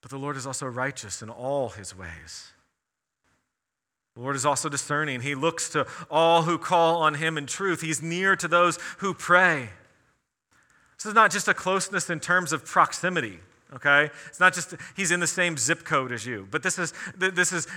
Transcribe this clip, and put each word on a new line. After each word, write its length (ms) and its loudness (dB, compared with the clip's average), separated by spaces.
But 100 -20
the 60 -12
Lord 200 -6
is 100 -8
also 180 -8
righteous 560 -6
in 80 -14
all 420 -4
his 220 -16
ways. 600 -16
The 60 -14
Lord 160 -4
is 80 -2
also 240 0
discerning. 500 -4
He 160 -4
looks 360 -2
to 140 0
all 340 6
who 140 0
call 440 2
on 140 4
him 220 -2
in 80 -6
truth. 360 -2
He's 200 -4
near 360 0
to 100 -4
those 320 4
who 140 -2
pray. 580 4
This 120 -12
is 60 -8
not 180 6
just 180 -2
a 40 6
closeness 560 -2
in 120 -4
terms 320 0
of 100 -4
proximity, 760 0
okay? 360 4
It's 120 -18
not 140 8
just 200 -8
he's 160 0
in 80 2
the 80 0
same 300 0
zip 260 0
code 300 0
as 120 -8
you, 240 -8
but 140 -6
this 160 -2
is, 140 -4
th-, 140 0
this 180 2
is 240 -4